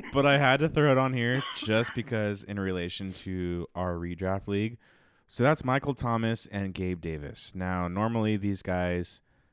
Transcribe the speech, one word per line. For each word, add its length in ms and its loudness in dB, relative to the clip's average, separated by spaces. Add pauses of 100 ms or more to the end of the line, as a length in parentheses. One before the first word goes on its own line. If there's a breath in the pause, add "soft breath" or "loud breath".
(140)
But 120 6
I 120 8
had 220 6
to 100 2
throw 220 4
it 60 6
on 160 2
here 280 0 (160)
just 380 2
because 480 -2
in 160 -6
relation 540 -4
to 600 -4
our 220 -2
redraft 520 -4
league. 300 0 (480 soft breath)
So 180 -2
that's 220 2
Michael 300 0
Thomas 520 0
and 260 -6
Gabe 280 -4
Davis. 540 -8
Now, 320 -2
normally 500 0
these 240 -4
guys 600 -2 (320)